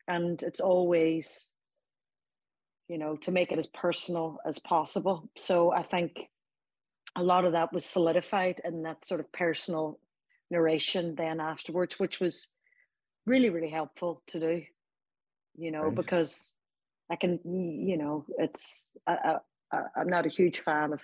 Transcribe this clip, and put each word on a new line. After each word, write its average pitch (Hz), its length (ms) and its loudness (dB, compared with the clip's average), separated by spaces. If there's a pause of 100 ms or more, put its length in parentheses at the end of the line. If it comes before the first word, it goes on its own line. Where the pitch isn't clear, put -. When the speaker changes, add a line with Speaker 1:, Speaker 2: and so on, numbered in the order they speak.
Speaker 1:
and 175 360 0
it's - 160 -4
always, 170 920 2 (1400)
you 170 100 -8
know, 156 200 -4
to 165 140 -4
make 180 200 2
it 160 80 0
as 147 80 -4
personal 170 800 -2
as 156 140 -2
possible. 170 760 0
So 175 360 4
I 180 120 0
think - 460 -4 (880)
a 180 60 0
lot 180 200 4
of 175 100 4
that 165 200 2
was 175 100 -2
solidified 180 800 2
in 165 200 -4
that 160 200 -8
sort 175 160 -4
of - 140 -10
personal 160 680 -2 (500)
narration 165 680 2
then 160 260 -2
afterwards, 160 580 -4
which - 220 -2
was 175 260 0 (760)
really, 247 240 6
really 165 200 -2
helpful 160 580 -4
to 170 120 -8
do, 160 240 0 (920)
you 160 140 -6
know, 156 120 -4
Speaker 2:
Right. 151 120 0
Speaker 1:
because - 580 -2 (580)
I 170 60 -2
can, 175 260 0
y-, 175 480 -2
you 175 60 0
know, 147 280 -2 (120)
it's, - 540 -4 (140)
I, 170 80 0
I, 160 240 0 (320)
I, 147 120 -2 (160)
I'm 156 100 0
not 175 180 2
a 160 40 0
huge 175 300 2
fan 151 340 0
of 147 100 -8